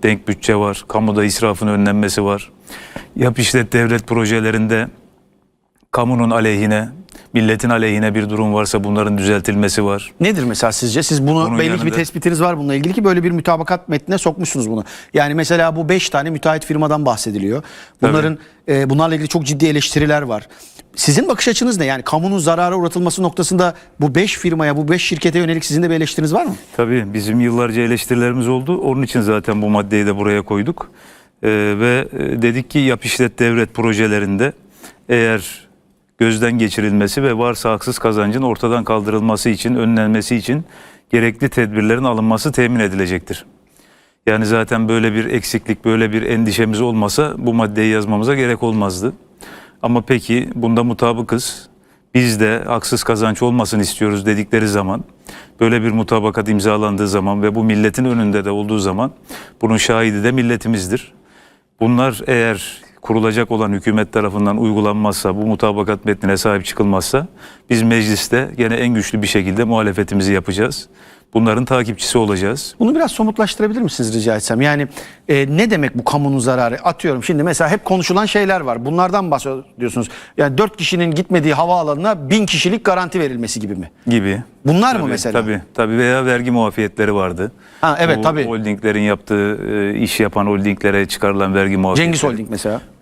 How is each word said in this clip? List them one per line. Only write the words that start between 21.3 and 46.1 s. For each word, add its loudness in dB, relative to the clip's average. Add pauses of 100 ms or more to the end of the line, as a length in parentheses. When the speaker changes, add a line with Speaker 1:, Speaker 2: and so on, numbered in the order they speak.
Speaker 2:
açınız 0
ne? 0
Yani -2
kamunun 0
zarara 2
uğratılması 0
noktasında 0 (280)
bu 2
beş 0
firmaya, 0
bu -2
beş 2
şirkete 0
yönelik -2
sizin 0
de 2
bir 0
eleştiriniz -2
var 0
mı? -4 (220)
Speaker 1:
Tabii, 0
bizim 0
yıllarca 0
eleştirilerimiz 0
oldu. 0
Onun -2
için -2
zaten 0
bu 0
maddeyi 0
de 0
buraya 0
koyduk. -4 (520)
Ee, 2 (300)
ve, 2
e, -2
dedik 0
ki 0
yap 0
işlet 0
devlet 2
projelerinde 0 (560)
eğer 0 (460)
gözden 2
geçirilmesi 0
ve 0
varsa -2
haksız -4
kazancın 0
ortadan 0
kaldırılması 0
için, 0
önlenmesi 2
için -2 (480)
gerekli 2
tedbirlerin 0
alınması 0
temin 2
edilecektir. -2 (800)
Yani 2
zaten 0
böyle 2
bir 0
eksiklik, -4
böyle 2